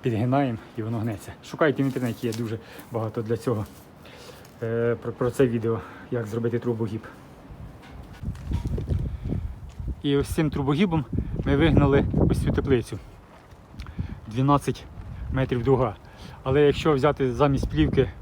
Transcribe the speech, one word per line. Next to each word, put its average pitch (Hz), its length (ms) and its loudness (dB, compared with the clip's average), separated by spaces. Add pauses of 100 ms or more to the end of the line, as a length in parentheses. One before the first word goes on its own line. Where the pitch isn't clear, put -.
підгинаємо, 123 540 2 (180)
і 113 60 -6
воно 113 160 -4
гнеться. 107 340 -6 (120)
Шукайте 143 380 0
в 139 40 2
інтернеті, 123 400 -4
є 113 60 0
дуже 110 260 -6 (340)
багато 113 300 -4
для 110 140 -2
цього, 107 300 -2 (960)
е, 117 400 0
про, 117 100 -6
про 123 180 0
це 135 160 4
відео, 113 340 0 (300)
як 117 160 -2
зробити 117 320 -2
трубогіб. 113 420 -2 (3000)
І 143 140 2
ось 139 120 0
цим 156 220 0
трубогібом 151 540 2 (400)
ми 139 120 2
вигнали 143 500 6 (240)
ось - 120 0
цю - 100 0
теплицю. 131 460 0 (1300)
Дванадцять 131 580 2 (480)
метрів 127 320 0
дуга. 123 320 4 (460)
Але 135 180 2
якщо 147 320 4
взяти 135 400 2
замість 139 380 2
плівки 139 400 4 (120)